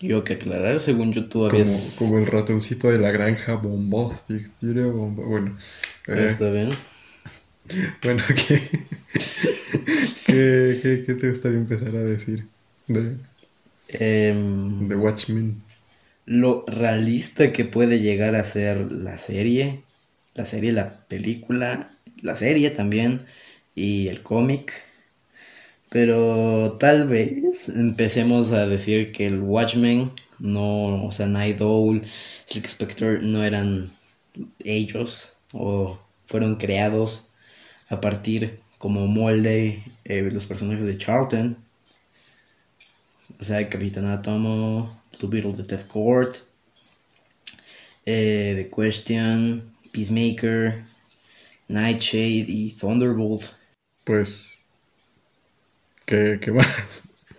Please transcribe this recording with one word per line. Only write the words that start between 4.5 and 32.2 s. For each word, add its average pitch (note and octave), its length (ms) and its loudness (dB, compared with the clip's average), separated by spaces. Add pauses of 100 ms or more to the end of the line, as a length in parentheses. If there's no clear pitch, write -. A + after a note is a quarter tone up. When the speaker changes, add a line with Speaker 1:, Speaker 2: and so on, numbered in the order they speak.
Speaker 2:
diría A#2+ 260 -2
Bomba-, G#2+ 380 -4
bueno, G2+ 320 -2 (500)
eh, G#2+ 220 2
Speaker 1:
Está G#2+ 220 0
bien. G#2+ 200 2 (1000)
Speaker 2:
<laughs> F3+ 340 -4
bueno, A#2+ 200 2 (240)
¿qué? D3 140 4
<laughs> - 1700 -4
¿Qué, C3 560 6
qué, B2+ 240 2
qué B2+ 80 0
te B2+ 160 0
gustaría A#2+ 280 0
empezar A2+ 380 -2
a A2+ 80 -2
decir A2 420 -4 (420)
de, A#2 280 0 (720)
Speaker 1:
Em, G#2 1000 0
Speaker 2:
de G2+ 80 -2
Watchmen? G#2+ 680 -2 (640)
Speaker 1:
lo B2 400 4
realista A2+ 840 2
que A#2 120 0
puede A#2 360 4
llegar G#2+ 340 2
a G#2 100 2
ser G2+ 480 -2
la F#2 240 -8
serie, B2 680 -2 (520)
la A#2 100 -4
serie, A2 260 -2
la G2+ 360 -4
película, A#2+ 840 -6 (320)
la A2+ 140 -6
serie D3 340 2
también, A2+ 560 0 (480)
y G2 340 -2
el F#2 140 -10
cómic. C3 600 -2 (1040)
Pero A2+ 880 2
tal D3 300 6
vez C3+ 600 0
empecemos A#2 840 2
a G#2 140 4
decir G#2+ 460 0
que G2+ 140 -2
el G2 140 -2
Watchmen A#2+ 720 2 (260)
no, G2+ 640 -2
o G2+ 80 -6
sea, G2+ 140 -2
Night G2+ 340 0
Owl, A2 420 4 (420)